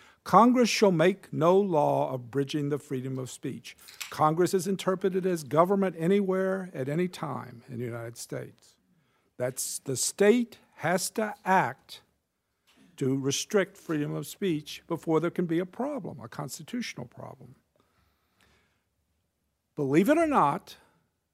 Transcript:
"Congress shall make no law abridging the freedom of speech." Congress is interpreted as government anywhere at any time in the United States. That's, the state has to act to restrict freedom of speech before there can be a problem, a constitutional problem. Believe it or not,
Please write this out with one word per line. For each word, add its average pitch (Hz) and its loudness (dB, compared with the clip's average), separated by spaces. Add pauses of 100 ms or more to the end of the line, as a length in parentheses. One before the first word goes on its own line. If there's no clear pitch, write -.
(220)
"Congress 240 6
shall 196 4
make 175 2
no 165 4
law 147 2
abridging 135 -4
the 143 -2
freedom 131 -8
of 127 -10
speech." - -12 (340)
Congress 160 2
is 180 0
interpreted 185 -2
as 170 -2
government 180 2
anywhere 190 0
at 135 -4
any 175 -2
time 123 -10
in 123 -10
the 123 -6
United 117 -10
States. - -14 (600)
That's, - -6
the 131 -6
state 226 2 (180)
has 180 -2
to 214 -6 (100)
act 170 0 (920)
to 135 0
restrict 175 0
freedom 156 -6
of 151 -8
speech - -6
before 160 0
there 165 0
can 185 -2
be 160 -2
a 185 -2
problem, 233 -8
a 110 -14
constitutional - -10
problem. - -18 (2250)
Believe 151 2
it 302 6
or 330 2
not, 180 0 (580)